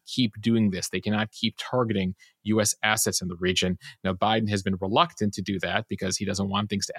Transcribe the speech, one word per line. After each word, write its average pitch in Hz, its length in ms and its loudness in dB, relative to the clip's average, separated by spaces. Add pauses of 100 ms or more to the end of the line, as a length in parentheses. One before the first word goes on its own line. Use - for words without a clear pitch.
keep 120 340 0
doing 113 300 4
this. 90 200 -4
They 92 120 -4
cannot 107 300 -2
keep - 260 -4
targeting 104 560 0 (300)
U 107 180 4
S 107 220 0
assets 107 400 2
in 90 40 -4
the 87 100 -8
region. 90 420 0 (240)
Now, 95 100 0
Biden 110 380 2
has 98 100 0
been 98 180 -2
reluctant 107 540 0
to 104 80 -6
do 95 200 -4
that 92 280 -2
because 95 260 -2
he 101 100 -4
doesn't 98 220 -2
want 101 220 -2
things 101 160 -2
to - 140 -6